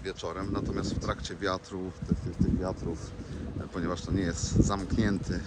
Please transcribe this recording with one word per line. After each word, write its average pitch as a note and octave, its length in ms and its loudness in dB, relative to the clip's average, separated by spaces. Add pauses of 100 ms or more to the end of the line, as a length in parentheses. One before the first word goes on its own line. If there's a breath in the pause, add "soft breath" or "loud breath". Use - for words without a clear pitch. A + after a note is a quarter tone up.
wieczorem, F#2+ 500 -4
natomiast G2+ 400 0
w - 60 0
trakcie - 360 -2
wiatru, F#2 560 -2 (160)
tych, - 120 6
tych, - 160 -2
tych - 240 6
wiatrów, - 520 -2 (480 loud breath)
e, D2+ 80 -6
ponieważ F2 340 -2
to - 100 -2
nie G2 100 4
jest - 340 0 (100)
zamknięty G2 800 0